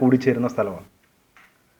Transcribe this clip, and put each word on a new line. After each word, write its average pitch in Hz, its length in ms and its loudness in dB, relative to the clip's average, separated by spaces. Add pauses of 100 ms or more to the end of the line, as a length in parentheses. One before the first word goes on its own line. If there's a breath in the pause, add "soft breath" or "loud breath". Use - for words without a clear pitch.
കൂടിച്ചേരുന്ന 127 540 2
സ്ഥലമാണ്. 95 320 -6 (920)